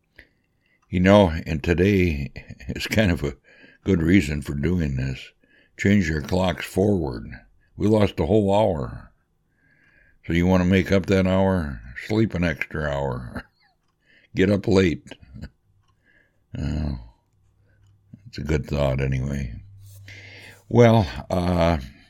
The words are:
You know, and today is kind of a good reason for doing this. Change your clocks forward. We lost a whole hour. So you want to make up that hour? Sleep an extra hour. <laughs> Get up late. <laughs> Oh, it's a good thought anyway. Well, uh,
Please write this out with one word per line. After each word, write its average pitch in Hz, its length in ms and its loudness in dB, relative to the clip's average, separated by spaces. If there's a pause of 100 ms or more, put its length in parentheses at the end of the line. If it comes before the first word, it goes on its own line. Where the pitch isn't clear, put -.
(880)
You 90 120 -2
know, 98 280 8 (160)
and 76 180 -4
today 85 680 2 (380)
is - 180 -8
kind 107 240 2
of 78 120 -4
a 71 140 -6 (460)
good 95 180 0
reason 78 400 2
for 73 120 -8
doing 76 420 -2
this. 65 380 -8 (440)
Change 196 320 2
your 78 120 -4
clocks 90 440 -2
forward. 82 640 -2 (460)
We 90 120 -2
lost 104 320 2
a 87 60 0
whole 98 280 2
hour. 80 580 -2 (1120)
So 82 80 -4
you 87 140 2
want 92 160 4
to 90 60 2
make 92 220 2
up 95 140 2
that 95 220 2
hour? 92 540 -2 (260)
Sleep 110 260 0
an 87 100 -2
extra 80 460 -4
hour. 64 600 -6
<laughs> - 840 -20
Get 92 140 2
up 98 180 0
late. 92 400 2 (340)
<laughs> - 60 -16 (1120)
Oh, 73 380 -4 (1300)
it's - 140 -20
a - 20 -8
good 73 240 -2
thought 71 340 -2
anyway. 67 540 -4 (1160)
Well, 113 360 6 (240)
uh, 87 500 0 (300)